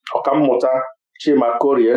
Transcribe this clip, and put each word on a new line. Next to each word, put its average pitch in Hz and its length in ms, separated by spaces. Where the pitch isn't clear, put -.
ọkammụta 139 640
Chima 127 380
Korie, 123 400